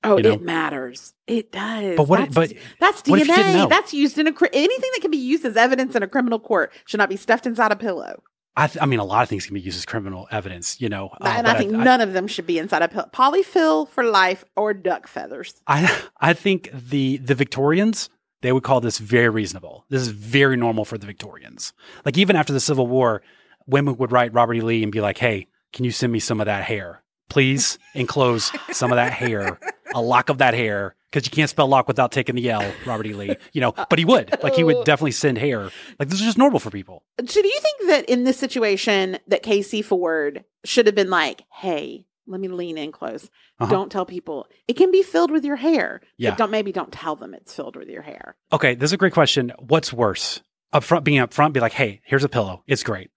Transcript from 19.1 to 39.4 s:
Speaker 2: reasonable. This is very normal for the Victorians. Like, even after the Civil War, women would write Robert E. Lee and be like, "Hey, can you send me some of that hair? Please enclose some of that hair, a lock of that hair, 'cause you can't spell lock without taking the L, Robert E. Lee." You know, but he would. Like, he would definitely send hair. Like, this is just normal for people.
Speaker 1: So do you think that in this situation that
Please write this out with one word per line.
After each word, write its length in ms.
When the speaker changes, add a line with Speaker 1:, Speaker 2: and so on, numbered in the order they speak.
Speaker 2:
reasonable. 600
This 120
is 60
very 480
normal 300
for 120
the 100
Victorians. 680
Like, 120
even 200
after 160
the 80
Civil 260
War, 340
women 300
would 160
write 200
Robert 220
E. 60
Lee 200
and 120
be 80
like, 160
"Hey, 300
can 100
you 80
send 220
me 60
some 200
of 60
that 180
hair? 400
Please 480
enclose 580
some 200
of 40
that 180
hair, 460
a 80
lock 280
of 100
that 160
hair, 400
'cause 140
you 60
can't 180
spell 180
lock 200
without 240
taking 220
the 160
L, 220
Robert 200
E. 60
Lee." 220
You 100
know, 120
but 100
he 60
would. 360
Like, 140
he 80
would 220
definitely 260
send 260
hair. 320
Like, 100
this 100
is 60
just 140
normal 200
for 120
people. 320
Speaker 1:
So 140
do 60
you 120
think 300
that 200
in 140
this 160
situation 880
that 160